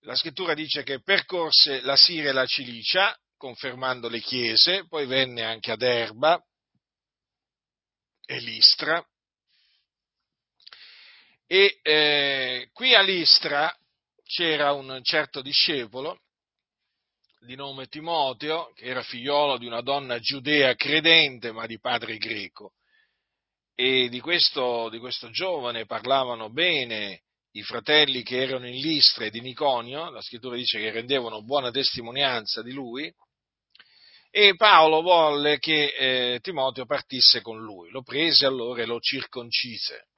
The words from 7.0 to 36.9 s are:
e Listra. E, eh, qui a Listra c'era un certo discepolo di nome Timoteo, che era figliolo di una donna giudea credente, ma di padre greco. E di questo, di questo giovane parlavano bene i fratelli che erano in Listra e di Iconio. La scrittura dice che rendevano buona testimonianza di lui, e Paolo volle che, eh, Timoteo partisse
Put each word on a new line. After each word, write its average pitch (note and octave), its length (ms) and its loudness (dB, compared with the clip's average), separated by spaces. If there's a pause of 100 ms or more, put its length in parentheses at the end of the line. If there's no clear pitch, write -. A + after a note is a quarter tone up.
e C3 140 -10
Listra. D3 640 2 (2500)
E, F#3+ 340 4
eh, C#3 920 0
qui B3 240 0
a G3+ 60 8
Listra E3 760 2 (480)
c'era D3 500 0
un C3 300 -8
certo D3+ 380 -2
discepolo C3+ 800 -2 (1160)
di B2 160 -18
nome C3+ 320 -12
Timoteo, D3+ 840 -4
che - 120 -20
era B2+ 180 -6
figliolo C#3 560 0
di A#2+ 80 -10
una A#2 140 -6
donna C3 380 -4
giudea C#3 560 2
credente, D3 760 4
ma A2+ 160 -10
di A2+ 120 -10
padre A#2 380 -4
greco. G#2 560 -10 (1040)
E B2+ 300 2
di B2 140 -10
questo, B2 680 0
di A2+ 120 -10
questo A#2+ 300 -12
giovane A#2+ 560 -6
parlavano A#2 640 -2
bene A#2+ 720 -2 (280)
i G#2 100 -14
fratelli B2+ 640 2
che B2+ 180 -2
erano C3 260 -4
in B2 120 -10
Listra C#3+ 460 2
e G#2+ 40 -4
di A#2 160 -10
Iconio. C3 680 -2
La A2+ 100 -16
scrittura A#2+ 340 -12
dice A#2+ 240 -4
che G#2+ 120 -4
rendevano A#2 520 -4
buona C3 280 -2
testimonianza A#2+ 920 -2
di A#2 100 -12
lui, C#3 420 -10 (1160)
e G3 240 6
Paolo D#3+ 460 8
volle D3 580 4
che, D3+ 340 0 (420)
eh, A#2+ 40 -8
Timoteo C3 460 -4
partisse B2+ 560 2